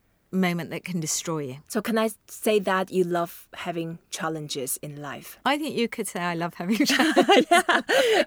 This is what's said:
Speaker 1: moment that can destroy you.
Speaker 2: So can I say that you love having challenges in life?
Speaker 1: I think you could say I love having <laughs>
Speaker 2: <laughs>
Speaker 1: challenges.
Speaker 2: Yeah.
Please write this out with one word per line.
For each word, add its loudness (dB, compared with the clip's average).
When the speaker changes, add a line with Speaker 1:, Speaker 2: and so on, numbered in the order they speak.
Speaker 1:
moment 0
that -8
can -6
destroy -4
you. -8
Speaker 2:
So -2
can -2
I 2
say 0
that 0
you 4
love -4
having -8
challenges -6
in -12
life? -14
Speaker 1:
I 2
think -6
you 2
could -8
say -8
I -2
love -4
having 0
<laughs> -
Speaker 2:
<laughs> -
Speaker 1:
challenges. 4
Speaker 2:
Yeah. 4